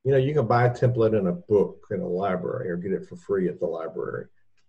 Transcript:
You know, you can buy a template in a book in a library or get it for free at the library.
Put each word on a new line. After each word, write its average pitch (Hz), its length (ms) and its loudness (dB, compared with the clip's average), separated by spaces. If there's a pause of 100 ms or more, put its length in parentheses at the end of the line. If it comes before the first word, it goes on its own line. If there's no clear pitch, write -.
You 131 80 2
know, 135 40 6
you 135 160 2
can 135 140 2
buy 120 200 4
a 120 40 2
template 113 480 2
in 95 80 0
a 87 60 2
book 90 580 0
in 95 100 -4
a 90 60 -6
library 90 640 -2
or 87 60 -4
get 95 160 -6
it - 160 -4
for 87 80 -16
free 95 320 -2
at 73 100 -6
the 90 80 -2
library. 82 600 -6 (420)